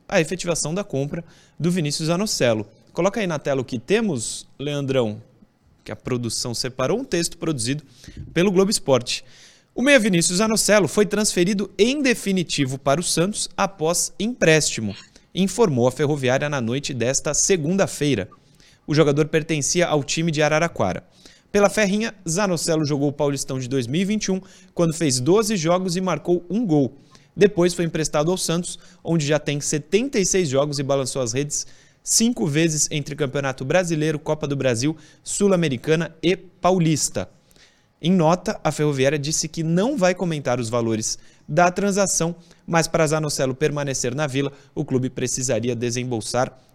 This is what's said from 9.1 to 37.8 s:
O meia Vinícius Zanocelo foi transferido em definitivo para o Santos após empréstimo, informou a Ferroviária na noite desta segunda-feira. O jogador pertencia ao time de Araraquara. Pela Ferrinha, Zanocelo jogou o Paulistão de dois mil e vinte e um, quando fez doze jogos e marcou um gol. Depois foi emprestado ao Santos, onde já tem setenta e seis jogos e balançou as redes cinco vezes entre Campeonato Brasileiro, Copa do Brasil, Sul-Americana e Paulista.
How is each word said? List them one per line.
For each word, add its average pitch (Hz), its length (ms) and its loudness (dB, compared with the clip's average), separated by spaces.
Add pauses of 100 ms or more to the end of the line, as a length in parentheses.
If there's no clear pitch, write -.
O - 80 -4
meia 277 160 8
Vinícius 180 400 2
Zanocelo 214 480 4
foi 208 200 2
transferido 202 680 0
em 254 240 2
definitivo 185 760 0
para 139 220 2
o 180 40 -2
Santos - 520 -2
após 175 640 -2
empréstimo, 156 760 2 (400)
informou 175 540 2
a 127 40 -4
Ferroviária 139 560 0
na 147 120 -2
noite 127 340 -4
desta 131 400 -2
segunda-feira. 151 920 0 (580)
O 156 80 -2
jogador 147 320 4
pertencia 160 600 0
ao 147 180 0
time 165 260 -2
de 151 120 0
Araraquara. 151 600 0 (460)
Pela 202 180 4
Ferrinha, 214 460 0 (140)
Zanocelo 165 560 0
jogou 143 240 0
o 139 40 -4
Paulistão 139 460 -4
de 127 100 -8
dois 123 200 -2
mil 156 140 -2
e - 20 0
vinte 208 220 -2
e - 60 -2
um, 190 80 -4 (320)
quando 165 220 0
fez 143 240 0
doze 202 380 2
jogos 175 400 0
e 190 40 -2
marcou 175 480 -2
um 220 160 -2
gol. 151 320 2 (380)
Depois 175 400 4
foi 175 100 -2
emprestado 156 460 0
ao 185 60 0
Santos, 170 420 -4 (240)
onde 165 240 0
já 151 120 4
tem 143 220 -4
setenta 214 580 0
e 185 80 2
seis 185 220 0
jogos 139 300 0
e 143 40 -2
balançou 135 400 0
as 113 100 -2
redes 147 340 -4 (360)
cinco 233 440 0
vezes 156 440 0
entre 151 260 -6
Campeonato 135 480 -4
Brasileiro, 156 540 0
Copa 151 280 -4
do 139 100 -2
Brasil, 131 400 0 (280)
Sul-Americana 165 1000 0
e 175 140 2
Paulista. 160 920 0 (720)